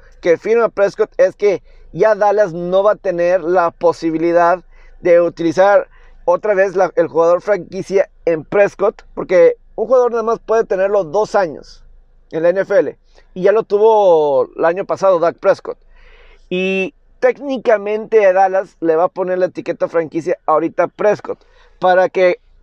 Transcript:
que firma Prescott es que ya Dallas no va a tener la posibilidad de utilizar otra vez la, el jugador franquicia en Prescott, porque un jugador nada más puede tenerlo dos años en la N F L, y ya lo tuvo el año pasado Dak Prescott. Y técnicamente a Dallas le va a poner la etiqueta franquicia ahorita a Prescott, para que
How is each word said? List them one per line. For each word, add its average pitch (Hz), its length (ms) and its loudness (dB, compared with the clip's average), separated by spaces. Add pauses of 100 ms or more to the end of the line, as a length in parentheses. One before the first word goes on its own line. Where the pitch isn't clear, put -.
(200)
que 165 180 0
firma 226 320 0
Prescott 202 480 -2
es 180 180 0
que - 260 -2 (320)
ya 208 220 2
Dallas 202 380 0
no 175 300 -2
va 208 100 2
a - 40 -4
tener 175 440 -2
la 170 300 0
posibilidad 170 920 0 (360)
de 170 220 4
utilizar 180 680 0 (360)
otra 190 280 0
vez 190 240 0
la, 175 180 0
el 165 120 0
jugador 170 340 0
franquicia 190 680 -4 (140)
en 160 220 -2
Prescott, 202 680 -2
porque 170 440 2 (180)
un 190 120 -6
jugador 247 240 2
nada 226 120 -4
más 226 160 -2
puede 220 240 -2
tenerlo 196 400 -2
dos 190 320 -4
años 165 480 -4 (480)
en 160 120 -6
la 175 60 4
N 190 120 0
F 185 180 0
L, 143 180 -4 (360)
y 185 100 -10
ya 196 80 4
lo 220 120 0
tuvo 185 800 2 (100)
el 143 80 -4
año 175 220 -2
pasado 180 340 0
Dak 165 200 -2
Prescott. - 380 -2 (720)
Y 190 440 -4 (260)
técnicamente 220 1080 -2
a 190 60 4
Dallas 190 480 -2
le 165 160 0
va 170 100 0
a - 40 0
poner 185 300 -6
la 185 80 0
etiqueta 165 420 -6
franquicia 165 560 -4
ahorita 156 380 -2
a 165 40 -2
Prescott, - 560 -4 (360)
para 185 280 2
que 180 320 0 (240)